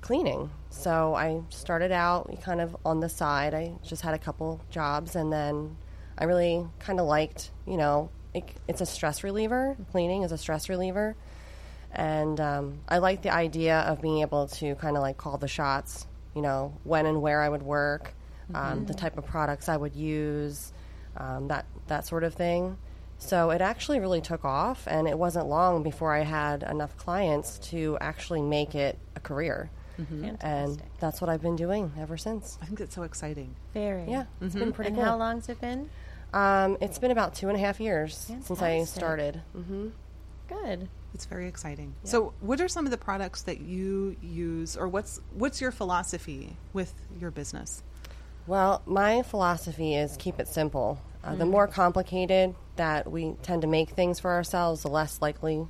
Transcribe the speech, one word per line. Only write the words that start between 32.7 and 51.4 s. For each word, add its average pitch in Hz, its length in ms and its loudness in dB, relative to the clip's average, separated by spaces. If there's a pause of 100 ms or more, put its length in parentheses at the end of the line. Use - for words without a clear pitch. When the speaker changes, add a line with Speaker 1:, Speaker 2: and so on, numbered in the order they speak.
Speaker 2:
that's - 160 -8
so 175 80 -6
exciting. 147 520 -8 (180)
Speaker 3:
Very. 196 360 -2
Speaker 1:
Yeah, 254 160 -2 (160)
it's 185 140 -2
Speaker 2:
Mm-hmm. 202 40 0
Speaker 1:
been 226 140 2
pretty 214 160 -2
Speaker 3:
And 214 80 0
Speaker 1:
cool. 220 80 4
Speaker 3:
how 226 120 4
long's 226 320 -2
it 240 100 -8
been? 254 300 -4 (440)
Speaker 1:
Um, 196 480 6
it's 202 180 -2
been 254 120 4
about 220 240 4
two 190 140 -2
and 202 80 2
a - 20 2
half 202 200 2
years 160 360 0
since 247 340 -10 (120)
I 165 160 4
Speaker 3:
Fantastic. 165 220 0
Speaker 1:
started. 156 420 0 (160)
Mm-hmm. 196 300 -6 (600)
Speaker 3:
Good. 208 400 -4 (260)
Speaker 2:
It's - 120 -10
very 180 220 -6
exciting. 147 560 -8
Speaker 1:
Yeah. 190 80 -4
Speaker 2:
So 220 280 4
what 262 220 2
are 359 60 2
some 339 180 0
of 269 60 2
the 233 60 0
products 196 460 -4
that 170 180 -4
you 190 600 -2
use, 165 560 -4
or 185 100 -2
what's, 196 320 -2 (140)
what's 262 260 0
your 254 120 0
philosophy 175 840 -2 (160)
with 185 220 -2 (260)
your 170 120 -6
business? - 520 -8 (640)
Speaker 1:
Well, 190 380 6
my 208 380 6
philosophy 165 720 2
is 147 220 2
keep - 220 -4
it - 80 0
simple. 139 520 2 (240)
Uh, 147 120 -4
the 160 100 4